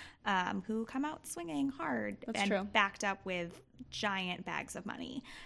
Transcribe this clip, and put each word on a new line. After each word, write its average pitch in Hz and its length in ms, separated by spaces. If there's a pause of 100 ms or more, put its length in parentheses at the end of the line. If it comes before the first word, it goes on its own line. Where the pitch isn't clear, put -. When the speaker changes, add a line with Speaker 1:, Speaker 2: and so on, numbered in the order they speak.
(240)
Speaker 1:
um, 190 420
who 226 180
come 262 200
out 311 220
swinging 302 420
hard 226 560
Speaker 2:
That's 220 160
Speaker 1:
and 202 80
Speaker 2:
true. 196 220
Speaker 1:
backed 202 320
up 196 220
with 175 360 (280)
giant 185 560
bags 156 300
of 175 100
money. - 380 (220)